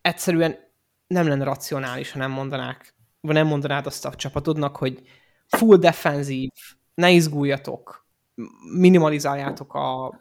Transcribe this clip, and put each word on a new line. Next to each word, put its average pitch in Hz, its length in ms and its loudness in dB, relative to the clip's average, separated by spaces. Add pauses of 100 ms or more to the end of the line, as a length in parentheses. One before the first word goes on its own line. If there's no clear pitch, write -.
Egyszerűen 165 580 -2 (480)
nem 180 220 0
lenne 139 160 -2
racionális, 135 680 -8
ha - 80 -12
nem 135 120 -6
mondanák, 131 640 -10 (260)
vagy 156 140 -4
nem 156 120 4
mondanád 143 400 -4
azt - 180 -12
a 135 100 -8
csapatodnak, 147 640 -6
hogy 131 320 -8 (380)
full 220 300 6
defenzív, 143 720 0 (440)
ne 175 160 4
izguljatok, 143 960 0 (680)
minimalizáljátok 147 1000 2
a 131 320 -6 (140)